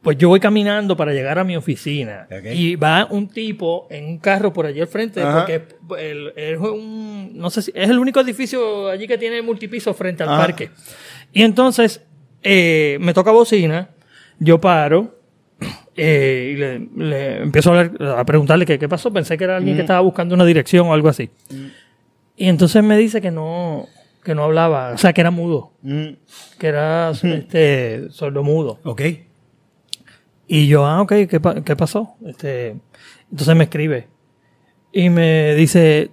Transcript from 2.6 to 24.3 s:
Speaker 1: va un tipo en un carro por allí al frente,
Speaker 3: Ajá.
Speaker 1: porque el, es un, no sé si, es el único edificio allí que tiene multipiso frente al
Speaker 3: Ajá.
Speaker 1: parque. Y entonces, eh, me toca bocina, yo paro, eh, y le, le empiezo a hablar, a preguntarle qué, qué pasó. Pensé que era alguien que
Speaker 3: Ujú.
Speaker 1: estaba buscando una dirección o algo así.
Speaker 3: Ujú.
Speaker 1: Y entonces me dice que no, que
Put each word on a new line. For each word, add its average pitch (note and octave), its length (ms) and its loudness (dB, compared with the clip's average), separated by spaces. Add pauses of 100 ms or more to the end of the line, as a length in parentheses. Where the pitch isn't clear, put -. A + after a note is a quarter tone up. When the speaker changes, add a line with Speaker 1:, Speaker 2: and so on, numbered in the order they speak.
Speaker 1:
va D#3+ 340 0
un G3+ 180 -6
tipo G#3 640 -6
en D3 160 -16
un E3 120 -10
carro G3 340 0
por E3 120 -4
allí D3 160 -6
al E3+ 60 -2
frente, G#3 340 -8
Speaker 3:
Ajá. D3 180 0
Speaker 1:
porque D#3+ 260 -2 (360)
el, D3 360 -12
es D#3 220 -8
un, G#3+ 760 -10
no F3 160 -8
sé G#3+ 120 -6
si, - 120 -10
es G3 160 -2
el B3 80 4
único B3+ 220 0
edificio A3+ 680 -4
allí F#3+ 200 -8
que A#3+ 100 -2
tiene A3+ 240 -6
multipiso A3 520 -6
frente F3+ 280 -6
al D3+ 80 -2
Speaker 3:
Ajá. D3 80 2
Speaker 1:
parque. E3 320 -2 (640)
Y G3+ 100 2
entonces, A#3 580 2 (420)
eh, D#3+ 580 2
me F3 120 0
toca F#3 200 2
bocina, F#3+ 580 2 (480)
yo D#3+ 220 4
paro, E3 580 2 (760)
eh, C#3 580 0
y - 20 -8
le, C3+ 320 -6 (160)
le C#3 380 -4
empiezo D#3 320 2
a F3 60 6
hablar, C#3+ 380 -2
a B2 60 0
preguntarle D3+ 400 4
qué, D3+ 140 0
qué D3 100 -4
pasó. F3+ 240 -4
Pensé E3+ 240 -2
que F3+ 80 -4
era F#3 120 -2
alguien F#3 180 -2
que F3+ 80 -2
Speaker 3:
Ujú. D#3+ 40 -4
Speaker 1:
estaba F#3 140 4
buscando F3+ 360 0
una F3+ 80 6
dirección E3+ 420 4
o D#3+ 80 2
algo D3+ 140 4
así. C3+ 200 -2 (220)
Speaker 3:
Ujú. C3+ 80 -14 (800)
Speaker 1:
Y F#3 120 0
entonces F3+ 360 4
me G#3+ 120 4
dice A3 240 2
que F3+ 120 -6
no, D#3+ 540 -8 (360)
que D#3+ 140 -4